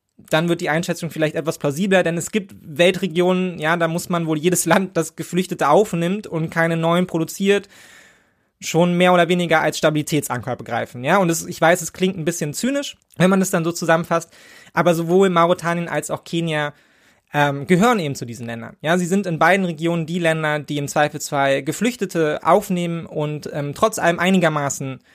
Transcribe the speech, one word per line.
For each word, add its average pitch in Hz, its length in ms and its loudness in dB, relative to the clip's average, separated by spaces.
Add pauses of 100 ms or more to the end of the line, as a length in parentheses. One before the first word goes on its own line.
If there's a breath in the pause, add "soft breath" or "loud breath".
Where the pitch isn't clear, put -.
(300)
dann 160 180 2
wird 170 120 0
die 170 80 -4
Einschätzung 170 420 -2
vielleicht 156 260 -2
etwas 160 220 -4
plausibler, 180 440 2
denn 170 140 -2
es - 160 -6
gibt 202 280 -2
Weltregionen, 180 1000 0
ja, 156 180 0
da 165 100 0
muss 165 220 -4
man 170 180 -2
wohl 156 100 0
jedes 170 300 0
Land, 196 300 2
das 160 180 -2
Geflüchtete 170 540 -2
aufnimmt 180 580 2
und 165 240 -4
keine 165 260 0
neuen 170 300 2
produziert, 196 640 0 (920 soft breath)
schon 175 360 2
mehr 180 180 6
oder 170 140 4
weniger 170 320 2
als 156 180 -2
Stabilitätsanker 143 800 -2
begreifen, 117 480 -6
ja. 170 140 2
Und 175 120 2
es, 165 160 -4
ich 180 140 -12
weiß, 170 220 4
es 160 100 -10
klingt 185 260 -2
ein 156 60 -6
bisschen 151 280 -8
zynisch, 277 440 -4 (200)
wenn 180 140 4
man 196 80 4
das 190 120 0
dann 170 140 0
so 170 60 -2
zusammenfasst, 170 600 0 (420 loud breath)
aber 175 220 4
sowohl 175 360 4
Mauretanien 170 580 2
als 151 220 -4
auch - 140 -6
Kenia, 156 500 -4 (580 soft breath)
ähm, 143 340 0
gehören 202 340 4
eben 143 140 -2
zu 131 100 -10
diesen 117 220 -10
Ländern. 117 340 -12
Ja, 170 180 2
sie 180 80 0
sind 196 200 0
in 165 120 -2
beiden 180 280 4
Regionen 165 400 -2
die 170 120 -4
Länder, 160 400 0
die 147 200 -6
im 143 100 -4
Zweifelsfall 143 720 0
Geflüchtete 165 800 -2
aufnehmen 175 640 0
und, 151 460 -6
ähm, 143 220 -6
trotz - 240 0
allem 170 200 2
einigermaßen, 156 800 0 (160 soft breath)